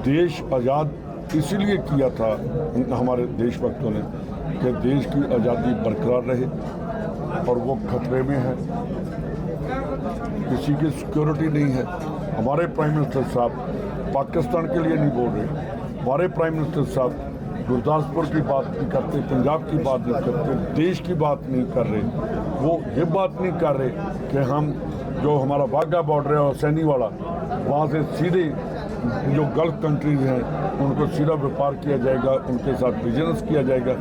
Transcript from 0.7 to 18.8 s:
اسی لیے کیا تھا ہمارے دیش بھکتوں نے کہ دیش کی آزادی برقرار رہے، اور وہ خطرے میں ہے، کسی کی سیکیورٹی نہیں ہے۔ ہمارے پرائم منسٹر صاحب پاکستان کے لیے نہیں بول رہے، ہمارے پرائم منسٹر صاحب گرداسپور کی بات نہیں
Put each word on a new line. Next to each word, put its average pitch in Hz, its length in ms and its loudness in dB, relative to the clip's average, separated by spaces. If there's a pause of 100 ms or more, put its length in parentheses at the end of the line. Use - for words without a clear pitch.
اسی 156 240 0
لیے 202 200 2
کیا 139 400 2
تھا 110 200 2 (640)
ہمارے 123 260 2 (120)
دیش 117 200 0
بھکتوں 117 320 -2
نے 107 100 -2 (600)
کہ 127 100 2 (120)
دیش 135 240 2
کی 143 140 0 (140)
آزادی 120 400 2 (100)
برقرار 123 440 0
رہے، 127 160 0 (1000)
اور 120 100 2
وہ 123 180 0 (160)
خطرے 127 320 0
میں 139 140 0
ہے، 127 180 0 (2000)
کسی 131 300 0
کی 160 60 2 (140)
سیکیورٹی 151 460 0
نہیں 147 260 2
ہے۔ 127 100 0 (560)
ہمارے 143 280 2
پرائم 151 280 0
منسٹر 139 260 2 (120)
صاحب 123 180 2 (600)
پاکستان 165 540 0
کے 175 120 0
لیے 160 180 2
نہیں 147 140 4
بول 123 240 0
رہے، 104 120 -2 (580)
ہمارے 147 240 2
پرائم 160 280 0
منسٹر 147 240 0 (140)
صاحب 127 160 2 (600)
گرداسپور 147 540 2
کی 156 240 0
بات 135 160 2 (120)
نہیں 131 140 -2